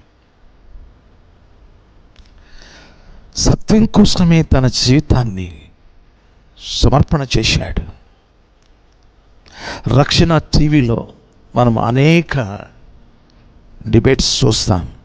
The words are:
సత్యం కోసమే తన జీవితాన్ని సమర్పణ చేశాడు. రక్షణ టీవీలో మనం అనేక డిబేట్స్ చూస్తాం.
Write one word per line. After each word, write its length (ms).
సత్యం 460
కోసమే 580
తన 240
జీవితాన్ని 920
సమర్పణ 680
చేశాడు. 600
రక్షణ 480
టీవీలో 680
మనం 240
అనేక 800
డిబేట్స్ 580
చూస్తాం. 440